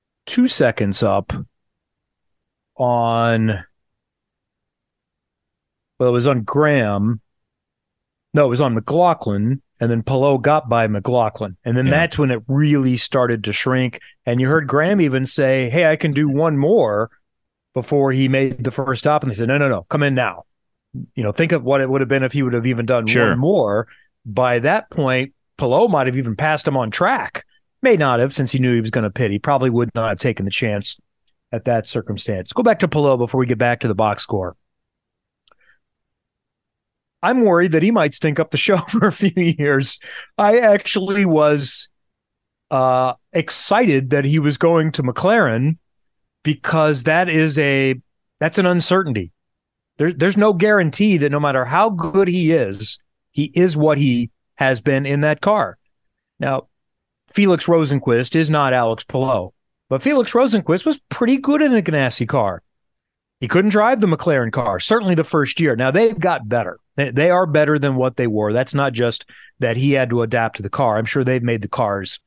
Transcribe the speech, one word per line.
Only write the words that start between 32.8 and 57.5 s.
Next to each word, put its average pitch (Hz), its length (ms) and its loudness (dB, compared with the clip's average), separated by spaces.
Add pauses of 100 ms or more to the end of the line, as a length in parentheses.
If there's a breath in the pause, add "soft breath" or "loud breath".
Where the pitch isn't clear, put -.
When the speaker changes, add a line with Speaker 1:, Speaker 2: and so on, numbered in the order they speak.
Speaker 1:
to 185 80 0
Palou 143 300 2
before 120 220 -2
we 127 60 0
get 123 120 -2
back 120 220 0
to 123 80 -2
the 107 60 -2
box 104 280 -2
score. 92 340 -6 (2750 soft breath)
I'm 240 200 2
worried 175 300 4
that 156 100 2
he 202 80 4
might 170 240 0
stink 156 260 -2
up 160 100 -2
the - 60 -4
show 185 220 2
<laughs> 151 100 -6
for 214 180 0
a 190 60 2
few 196 240 0
years. 147 600 0 (400 loud breath)
I 214 200 4
actually 202 640 2
was, 151 640 2 (800)
uh, 127 440 2 (180)
excited 165 800 0
that 143 140 2
he 147 140 2
was 147 180 0
going 165 360 2
to 156 100 -4
McLaren 147 720 0 (640)
because 151 640 0
that 170 240 2
is 156 300 0
a, 135 420 0 (380)
that's 160 200 -2
an 190 80 2
uncertainty. 165 640 0 (640)
There, 165 140 0
there's 175 240 0
no 208 180 4
guarantee 196 640 2
that 143 120 2
no 143 100 -2
matter 135 260 0
how 180 240 2
good 180 380 0
he 175 240 0
is, 107 460 -2 (340)
he 143 120 -2 (100)
is 175 220 2
what 151 220 2
he 120 320 0 (240)
has 131 260 0
been 139 240 0
in 143 160 -2
that 147 200 0
car. 196 380 0 (600)
Now, 135 300 -6 (640)
Felix 190 340 2